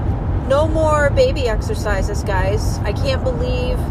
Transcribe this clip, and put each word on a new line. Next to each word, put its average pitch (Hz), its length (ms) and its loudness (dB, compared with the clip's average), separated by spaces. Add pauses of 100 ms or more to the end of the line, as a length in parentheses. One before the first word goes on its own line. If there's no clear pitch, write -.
(500)
No 285 180 4
more 302 440 2
baby 254 360 2
exercises, 208 760 -2
guys. 196 600 0
I 208 80 0
can't 262 320 -2
believe, 247 540 -2 (140)